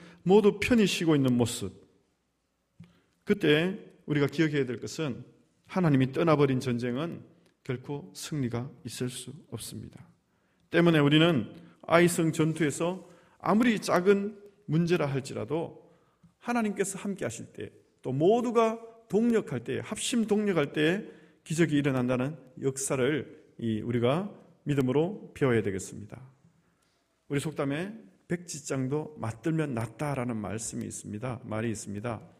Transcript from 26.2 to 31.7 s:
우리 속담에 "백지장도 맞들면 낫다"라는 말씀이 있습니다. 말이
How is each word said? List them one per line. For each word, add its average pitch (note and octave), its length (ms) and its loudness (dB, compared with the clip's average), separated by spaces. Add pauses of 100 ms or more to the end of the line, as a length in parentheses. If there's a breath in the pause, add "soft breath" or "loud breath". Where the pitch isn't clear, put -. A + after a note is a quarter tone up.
우리 C#3+ 140 -2
속담에 D#3 520 -4 (360)
"백지장도 D3+ 920 -6
맞들면 D3+ 540 -4
낫다"라는 B2 640 -4
말씀이 G#2+ 480 -8
있습니다. G#2+ 580 -10
말이 A2 280 -4